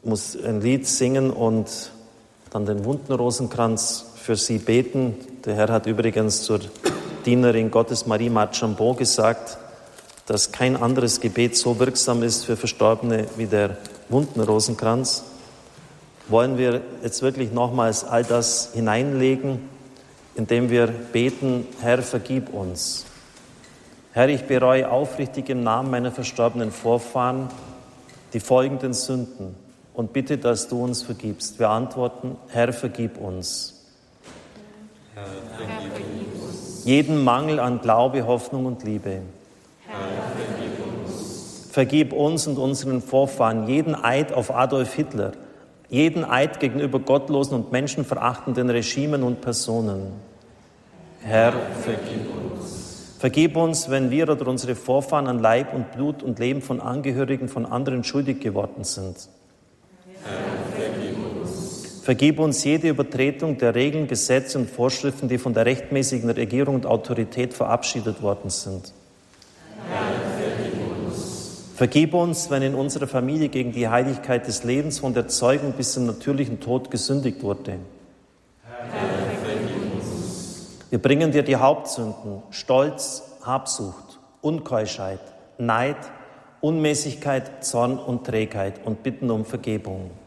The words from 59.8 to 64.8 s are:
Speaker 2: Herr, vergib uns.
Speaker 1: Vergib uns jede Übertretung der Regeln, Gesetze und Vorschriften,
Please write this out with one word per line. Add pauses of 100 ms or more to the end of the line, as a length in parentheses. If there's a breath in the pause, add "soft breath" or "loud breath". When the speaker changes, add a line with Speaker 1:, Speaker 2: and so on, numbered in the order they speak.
Speaker 2:
Herr,
vergib (240)
uns.
Speaker 1:
Vergib
uns
jede
Übertretung
der
Regeln,
Gesetze
und
Vorschriften,